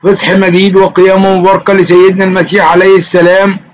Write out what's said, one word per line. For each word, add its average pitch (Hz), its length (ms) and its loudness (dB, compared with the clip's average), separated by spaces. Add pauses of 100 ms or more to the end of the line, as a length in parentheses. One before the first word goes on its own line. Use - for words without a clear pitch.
فصح 196 260 0
مجيد 190 460 0
وقيامة 190 600 0
مباركة 190 360 0
لسيدنا 185 520 2
المسيح 185 460 -2
عليه 190 240 2
السلام. 185 640 0 (140)